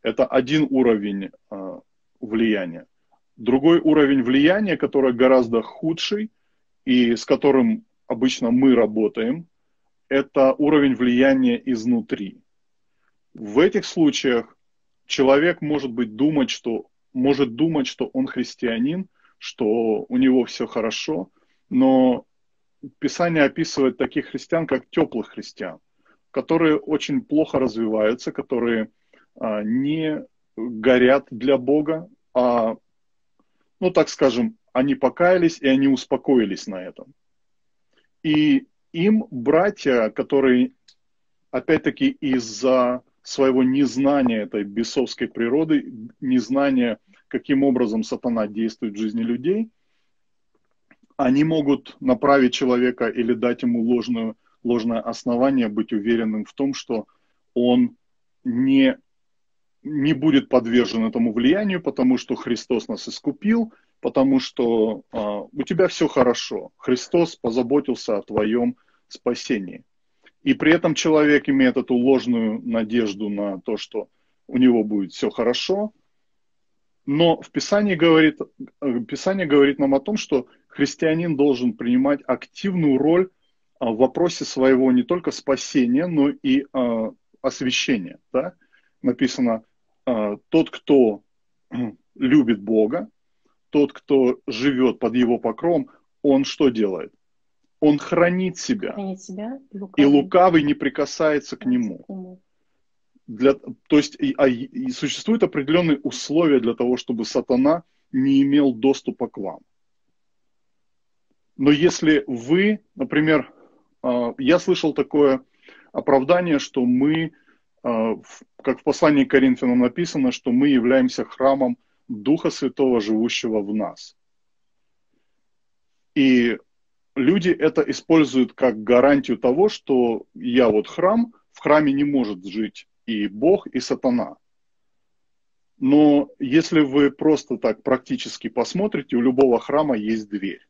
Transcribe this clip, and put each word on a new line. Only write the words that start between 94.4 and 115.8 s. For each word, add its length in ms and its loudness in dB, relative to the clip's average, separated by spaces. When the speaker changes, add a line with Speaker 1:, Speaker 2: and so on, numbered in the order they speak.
Speaker 1:
живет 520 0
под 160 -2
Его 240 2
покровом, 500 -2
он 220 2
что 260 0
делает? 440 -4
Он 200 4
хранит 580 0
себя. 360 -4
Speaker 2:
Хранит 280 -10
себя, 380 -14
и 60 -16
Speaker 1:
И 20 -12
Speaker 2:
лукавый 260 0
Speaker 1:
лукавый 580 4
не 100 0
прикасается 840 -2
к 40 -20
Speaker 2:
прикасается 340 -2
Speaker 1:
нему". 100 -16
Speaker 2:
к 60 -20
нему. 320 -14
Speaker 1:
Для, 260 2
то 100 4
есть 220 0
и, 180 -2
а, 100 4
и 440 -4
существуют 520 -2
определенные 560 0
условия 600 0
для 120 0
того, 220 0
чтобы 300 -6
сатана 580 0
не 280 2
имел 320 2
доступа 540 -2
к 100 -16
вам. 220 -10
Но 140 4
если 560 2
вы, 520 0
например, 560 0
а, 360 -2
я 220 2
слышал 340 -2
такое 480 2